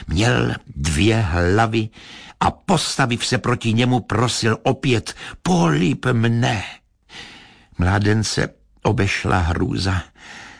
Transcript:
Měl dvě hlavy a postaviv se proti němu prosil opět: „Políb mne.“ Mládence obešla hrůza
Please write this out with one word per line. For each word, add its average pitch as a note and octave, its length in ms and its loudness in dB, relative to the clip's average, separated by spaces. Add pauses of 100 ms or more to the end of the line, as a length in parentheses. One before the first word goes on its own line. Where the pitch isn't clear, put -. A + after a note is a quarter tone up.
Měl A#2 460 0 (220)
dvě D#2+ 460 2
hlavy G#2+ 680 0 (500)
a - 120 2
postaviv C3+ 720 0
se B2+ 120 0
proti A#2 360 0
němu B2 260 2
prosil A2 640 0
opět: B2+ 520 0 (260)
„Políb E3+ 640 2
mne.“ A#2 580 0 (1120)
Mládence G#2 720 0 (340)
obešla G#2 540 0
hrůza F2+ 640 -2 (560)